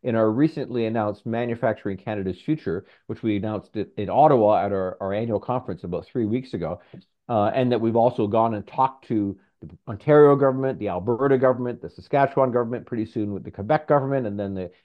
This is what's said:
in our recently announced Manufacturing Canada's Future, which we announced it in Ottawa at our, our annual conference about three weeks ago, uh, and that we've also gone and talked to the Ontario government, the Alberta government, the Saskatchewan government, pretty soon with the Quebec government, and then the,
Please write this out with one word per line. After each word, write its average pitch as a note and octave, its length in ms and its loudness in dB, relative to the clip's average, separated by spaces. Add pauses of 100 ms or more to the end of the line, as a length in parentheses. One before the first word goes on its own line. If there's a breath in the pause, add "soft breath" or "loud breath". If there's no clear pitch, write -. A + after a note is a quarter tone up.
in B2 120 -2
our A2 160 4
recently B2 580 -2
announced G#2+ 380 -4
Manufacturing A#2 680 -2
Canada's F#2+ 460 -6
Future, G2 440 -4 (220 soft breath)
which A2+ 160 -10
we G#2+ 140 0
announced G#2+ 400 -6
it G2+ 180 -8
in G#2 140 -6
Ottawa G#2+ 560 4
at G2+ 80 -4
our, F#2+ 260 -4
our G2 140 -4
annual A2 260 -2
conference A2 460 -6
about F2 200 -6
three A#2+ 200 -4
weeks B2 280 -6
ago, E2+ 280 -6 (480 loud breath)
uh, G#2+ 240 2
and B2+ 180 0
that A#2+ 80 2
we've A2+ 160 0
also A#2 320 2
gone A2 280 0
and G2+ 120 -10
talked - 400 -2
to G2+ 320 -2 (220 soft breath)
the - 160 -20 (100)
Ontario D3 480 6
government, C3+ 440 0
the G2+ 100 -4
Alberta A#2 480 0
government, B2 440 0
the - 80 -14
Saskatchewan C#3 600 0
government, A#2 340 -2
pretty A2 200 -4
soon G#2+ 260 -4
with G2 140 -8
the G#2 60 -14
Quebec C3 360 -2
government, C3+ 400 0
and G2+ 100 -6
then G2+ 160 -6
the, F#2 160 -6 (160 soft breath)